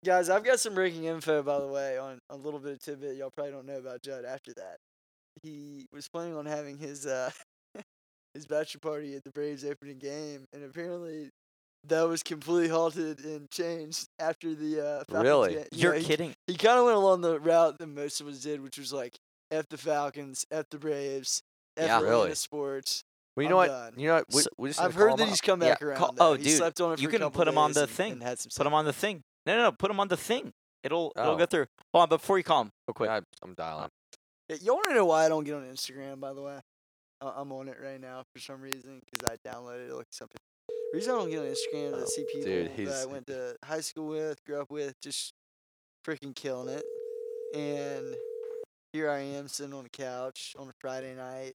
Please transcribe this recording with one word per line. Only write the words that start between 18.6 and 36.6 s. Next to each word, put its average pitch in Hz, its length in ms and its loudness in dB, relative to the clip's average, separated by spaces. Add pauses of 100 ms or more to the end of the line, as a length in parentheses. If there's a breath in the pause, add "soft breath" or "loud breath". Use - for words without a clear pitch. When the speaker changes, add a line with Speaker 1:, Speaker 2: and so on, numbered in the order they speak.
Speaker 1:
which 135 180 -14
was 131 140 -10
like, 123 240 -6 (340)
"F 156 200 -2
the 151 80 -12
Falcons, 143 720 -2
F 156 200 -4
the 156 80 -12
Braves, 139 640 -2 (360)
F 160 100 2
Speaker 3:
Yeah. 117 120 6
Speaker 1:
Atlanta 101 180 6
Speaker 2:
Really? 95 180 6
Speaker 1:
sports. 139 680 -4 (340)
Speaker 2:
Well, 135 60 0
you 151 40 2
Speaker 1:
I'm 156 40 2
Speaker 2:
know 180 60 6
what? 185 120 8
Speaker 1:
done." 120 280 -8
Speaker 2:
You 143 120 0
know 165 80 6
what? 156 80 4 (100)
We, 147 80 6
Speaker 3:
So 147 60 4 (100)
Speaker 2:
we 131 120 -2
just 151 100 -2
Speaker 1:
I've 180 100 4
Speaker 2:
need - 40 -8
to 170 40 -4
Speaker 1:
heard 214 120 10
Speaker 2:
call 214 80 4
Speaker 1:
that 226 40 6
Speaker 2:
him 220 60 4
Speaker 1:
he's 196 120 2
Speaker 2:
up. - 40 -8
Speaker 1:
come 185 180 4
Speaker 3:
Yeah, 165 80 8
Speaker 1:
back - 120 4
around, 143 160 -2
Speaker 3:
call, - 140 2
Speaker 1:
though. 127 180 10
Speaker 3:
oh, 147 40 6
Speaker 1:
He 139 100 -2
Speaker 3:
dude, 151 140 6
Speaker 1:
slept 165 220 2
on 170 120 2
it 160 40 -2
for 135 60 -2
Speaker 3:
you 151 60 0
Speaker 1:
a - 40 0
Speaker 3:
can 220 80 2
Speaker 1:
couple 147 180 -2
Speaker 3:
put 170 100 6
him 151 100 2
on 151 120 6
Speaker 1:
days 147 60 -4
Speaker 3:
the 151 60 6
Speaker 1:
and, 135 80 2
Speaker 3:
thing. 214 240 -2
Speaker 1:
and 120 100 -12
had 123 160 -4
some 117 160 -10
Speaker 3:
Put 143 100 2
him 147 60 2
Speaker 1:
sleep. 151 60 6
Speaker 3:
on 156 60 4
the 147 80 0
thing. 196 300 -2 (240)
No, 190 100 4
no, 240 60 4
no, 208 100 6
put 190 180 0
him 196 100 -2
on 202 80 0
the 180 80 2
thing. - 340 -2 (320)
It'll, 156 340 0
it'll 127 160 2
Speaker 2:
Oh. 156 40 2
Speaker 3:
go 170 100 4
through. 151 200 2 (280)
Hold 170 80 10
on, 165 60 8
before 165 300 2
you 175 60 0
call 151 180 4
him, 104 80 -4 (180)
real 113 60 -6
quick. 110 160 0
Speaker 2:
I, 107 100 0 (220)
I'm 92 120 -16
dialing. 80 300 -6
Speaker 3:
Uh, - 40 -10 (600)
Speaker 1:
Yeah, 160 100 -6
y'all 226 160 4
wanna 370 180 2
know 208 120 6
why 160 180 6
I 160 40 6
don't 156 160 2
get 147 100 -6
on 143 100 -8
Instagram, 135 560 -10
by 135 120 -10
the 139 100 -12
way? 143 180 -12 (600)